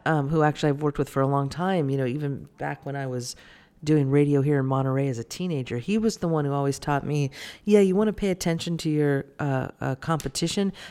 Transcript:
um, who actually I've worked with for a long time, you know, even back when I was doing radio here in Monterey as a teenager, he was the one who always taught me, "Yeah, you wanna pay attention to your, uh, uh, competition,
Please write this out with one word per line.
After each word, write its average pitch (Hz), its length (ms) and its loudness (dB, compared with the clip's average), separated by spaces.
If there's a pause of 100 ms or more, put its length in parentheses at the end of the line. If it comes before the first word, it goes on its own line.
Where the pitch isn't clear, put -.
um, 147 240 2
who 156 140 4
actually 151 260 2
I've 143 140 -2
worked 147 160 -2
with 139 100 -2
for 135 140 0
a 135 40 2
long 139 220 0
time, 175 400 -2
you 139 80 0
know, 131 80 0
even 139 420 -6 (120)
back 143 260 -8
when 139 100 -6
I 135 120 -6
was 123 280 -6 (480)
doing 147 280 4
radio 143 300 4
here 143 180 2
in 131 60 0
Monterey 135 420 0
as 123 100 -4
a 117 60 -8
teenager, 143 560 -6
he 202 180 -2
was 220 200 0
the 180 100 -4
one 156 180 2
who 139 60 -2
always 139 260 0
taught 143 300 -2
me, 143 240 -2 (320)
"Yeah, 208 160 6
you 190 160 4
wanna 214 180 2
pay 202 160 -2
attention 170 500 -2
to 160 100 -2
your, 143 360 2 (140)
uh, 135 300 -2 (100)
uh, 131 160 -2
competition, 165 800 -2 (180)